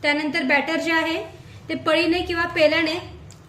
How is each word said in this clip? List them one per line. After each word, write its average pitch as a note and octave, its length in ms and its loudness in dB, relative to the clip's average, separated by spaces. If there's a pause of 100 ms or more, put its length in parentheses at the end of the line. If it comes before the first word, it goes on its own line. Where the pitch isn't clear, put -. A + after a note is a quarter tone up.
त्यानंतर D4+ 440 0
बॅटर C#4+ 340 2
जे E4 120 -2
आहे E4 300 0 (480)
ते D#4+ 80 -2
पळीने E4 440 2
किंवा F4 240 -2 (100)
पेल्याने D#4+ 420 4 (520)